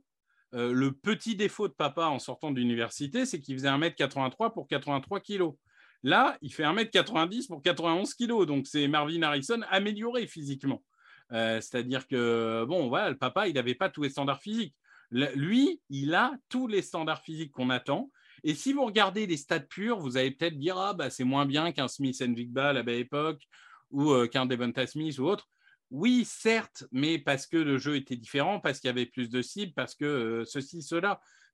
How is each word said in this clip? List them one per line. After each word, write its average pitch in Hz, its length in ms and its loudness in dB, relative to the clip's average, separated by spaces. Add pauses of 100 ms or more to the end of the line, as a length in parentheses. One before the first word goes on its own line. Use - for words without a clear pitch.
(540)
euh, 120 180 0
le 131 180 4
petit 208 460 -2
défaut 202 320 0
de 139 60 -14
Papa 165 320 0
en 139 120 0
sortant 135 320 -6
de 131 80 0
l'université, 123 640 0
c'est 185 140 -4
qu'il 139 160 -8
faisait 131 140 -2
un 139 100 4
mètre 165 160 0
quatre-vingt-trois 139 580 -2
pour 156 140 -10
quatre-vingt-trois 143 540 -4
kilos. 180 340 -2 (480)
Là, 226 400 4
il 139 100 -10
fait 156 120 -2
un 151 80 4
mètre 220 180 0
quatre-vingt-dix 170 560 2
pour 151 160 -12
quatre-vingt-onze 170 520 0
kilos. 233 320 2
Donc, 139 200 0
c'est 147 220 0
Marvin 151 340 2
Harrison 151 380 0 (100)
amélioré 208 560 0
physiquement. 139 560 -6 (480)
Euh, 113 300 0
c'est-à-dire 123 460 -4
que, 117 580 0
bon, 131 240 0
voilà, 175 220 0
le 127 80 -4
Papa, 185 300 0
il 156 60 -2
n'avait 123 200 0
pas 185 160 0
tous 151 120 -6
les 143 60 0
standards 139 320 -2
physiques. 208 340 -6 (360)
Le, 127 240 2
lui, 240 560 2
il 139 240 0
a 233 180 4 (160)
tous 254 200 -2
les 202 120 0
standards 156 400 -4
physiques 160 320 -10
qu'on 127 160 0
attend. 139 420 -2 (340)
Et 151 100 0
si 262 180 0
vous 277 140 2
regardez 208 400 2
les 170 100 0
stats 160 240 0
purs, 214 380 -4
vous 131 180 -4
allez 131 140 4
peut-être 160 260 -2
dire, « 175 220 -2
Ah, 196 160 -2
bah, 160 160 -4
c'est - 140 -4
moins 139 200 4
bien 151 280 0
qu'un 135 160 -2
Smith 131 380 -4
and 120 80 2
Jigba 120 340 0
à 143 40 4
la 123 100 0
belle 120 180 0
époque 147 420 -4 (480)
ou, 143 220 4
euh, 120 140 6
qu'un 127 200 0
Devonta 123 400 0
Smith 151 320 -4
ou 127 80 0
autre. » 202 220 0 (420)
Oui, 226 340 4
certes, - 680 -2
mais 151 260 2
parce 139 280 0
que 165 120 2
le 147 180 4
jeu 143 200 -2
était 135 200 -4
différent, 143 420 0
parce 147 200 -2
qu'il 131 100 -4
y - 20 2
avait 123 140 0
plus 120 240 -4
de 123 140 0
cibles, 185 320 -8
parce 127 220 -4
que, 147 100 -4
euh, 117 400 -2
ceci, 143 340 -8
cela. 170 400 -2 (340)